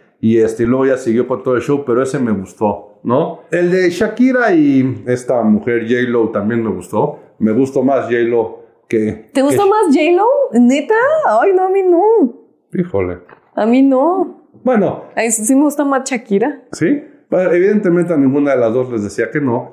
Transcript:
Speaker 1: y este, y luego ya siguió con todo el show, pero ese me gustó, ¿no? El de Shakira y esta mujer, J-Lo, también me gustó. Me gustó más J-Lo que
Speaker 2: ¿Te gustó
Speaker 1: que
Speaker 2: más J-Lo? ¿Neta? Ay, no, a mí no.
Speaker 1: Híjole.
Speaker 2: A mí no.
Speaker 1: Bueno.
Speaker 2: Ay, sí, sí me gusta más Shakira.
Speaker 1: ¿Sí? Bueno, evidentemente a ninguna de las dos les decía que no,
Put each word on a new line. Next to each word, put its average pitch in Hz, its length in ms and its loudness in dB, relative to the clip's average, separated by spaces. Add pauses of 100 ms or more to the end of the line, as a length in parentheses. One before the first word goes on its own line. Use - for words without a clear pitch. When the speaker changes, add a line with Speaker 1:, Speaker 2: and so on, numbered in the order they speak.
(200)
Speaker 1:
y 113 180 2
este, 113 260 0
y - 20 -2
luego 131 200 2
ya 131 120 0
siguió 120 280 -2
con 127 160 -6
todo 127 140 0
el 117 60 -2
show, 143 240 -2
pero 120 160 0
ese 135 160 -4
me 117 140 -2
gustó, 101 720 -6
¿no? 147 380 -2 (100)
El 175 200 0
de 180 180 2
Shakira 233 640 0
y 135 540 2
esta 123 360 -2
mujer, 110 460 2
J-Lo, 120 420 0
también 113 320 -2
me 110 80 -4
gustó. 107 480 -4 (200)
Me 110 140 0
gustó 135 300 0
más 131 220 0
J-Lo 117 560 -2 (280)
que 107 440 -4
Speaker 2:
¿Te 269 100 0
gustó 294 220 2
Speaker 1:
que 392 60 2
Speaker 2:
más 427 160 2
J-Lo? 349 400 2 (260)
¿Neta? 254 420 2 (460)
Ay, 392 140 2
no, 370 120 2
a 381 40 -2
mí 392 120 0
no. 349 180 2 (760)
Speaker 1:
Híjole. 90 440 -4 (360)
Speaker 2:
A 208 120 -2
mí 240 160 2
no. 285 600 0 (220)
Speaker 1:
Bueno. 208 400 0 (100)
Speaker 2:
Ay, 226 160 -2
sí, 214 140 -4
sí 262 100 2
me 269 80 4
gusta 294 220 0
más 269 240 -2
Shakira. 254 540 -2 (100)
Speaker 1:
¿Sí? 254 320 -2 (260)
Bueno, 180 220 0
evidentemente 175 640 2
a - 20 0
ninguna 139 360 2
de 135 80 2
las 113 120 0
dos 123 180 -2
les 113 140 -4
decía 110 260 -4
que 151 100 -4
no, 127 320 -4